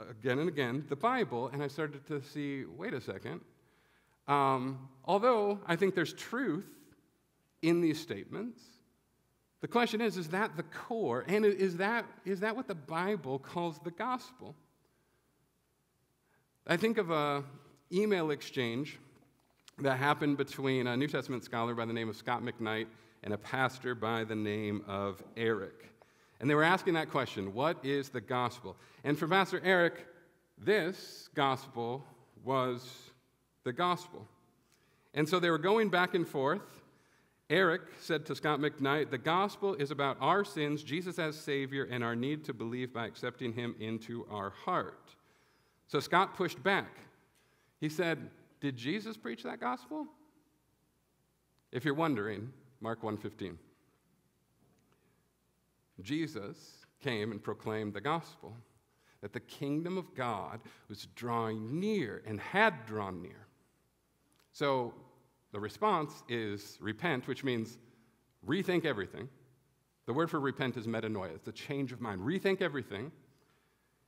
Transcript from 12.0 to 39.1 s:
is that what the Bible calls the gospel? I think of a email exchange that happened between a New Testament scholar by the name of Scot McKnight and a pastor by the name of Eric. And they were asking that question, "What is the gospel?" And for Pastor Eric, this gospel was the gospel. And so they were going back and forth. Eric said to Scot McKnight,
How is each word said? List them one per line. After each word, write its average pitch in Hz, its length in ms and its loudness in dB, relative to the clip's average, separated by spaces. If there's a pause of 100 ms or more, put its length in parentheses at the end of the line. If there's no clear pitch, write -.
is 180 160 -2
that 220 160 0
what 254 100 -6
the 196 80 -4
Bible 160 640 -2
calls 170 400 -4
the 170 140 -10
gospel? 247 640 -6 (2000)
I 170 100 4
think 220 220 4
of 175 120 2
a 147 340 2 (480)
email 180 400 4
exchange 135 640 -2 (800)
that 135 180 4
happened 147 420 4
between 131 500 2
a 123 80 2
New 143 120 2
Testament 131 360 -2
scholar 117 300 0
by 117 100 0
the 113 80 -2
name 113 160 -2
of 104 80 -6
Scot 123 260 -2
McKnight 113 440 -2 (360)
and 101 100 -4
a 104 60 -2
pastor 127 560 0
by 113 300 0
the 110 120 -4
name 107 520 0
of 98 340 -4 (140)
Eric. 113 500 0 (520)
And 135 100 0
they 147 60 6
were 151 100 8
asking 180 300 4
that 156 160 0
question, 110 420 -2
"What 151 320 0
is 139 240 0
the 123 120 -6
gospel?" 120 540 -2 (300)
And 147 140 2
for 165 100 0
Pastor 185 340 4
Eric, 175 440 4 (500)
this 175 800 -2
gospel 131 680 0 (400)
was 123 680 -2 (540)
the 127 100 -2
gospel. 175 520 -2 (840)
And 151 160 2
so 180 100 4
they 175 120 4
were 160 80 4
going 202 320 4
back 180 240 4
and 170 120 4
forth. 151 360 2 (880)
Eric 170 320 4 (160)
said 151 280 -2
to 139 80 -2
Scot 147 240 2
McKnight, 143 520 2